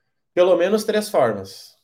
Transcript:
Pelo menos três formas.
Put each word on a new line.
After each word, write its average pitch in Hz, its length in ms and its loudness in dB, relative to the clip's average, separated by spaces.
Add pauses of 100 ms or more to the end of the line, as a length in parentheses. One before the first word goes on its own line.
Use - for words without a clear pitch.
(340)
Pelo 175 240 4
menos 196 260 0
três 214 240 -2
formas. 101 760 -4